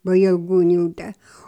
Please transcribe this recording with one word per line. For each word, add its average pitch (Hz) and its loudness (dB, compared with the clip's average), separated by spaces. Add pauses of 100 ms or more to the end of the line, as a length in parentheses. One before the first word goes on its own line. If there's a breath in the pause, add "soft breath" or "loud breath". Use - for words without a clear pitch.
был 185 2
гунилда. 175 -2 (340 loud breath)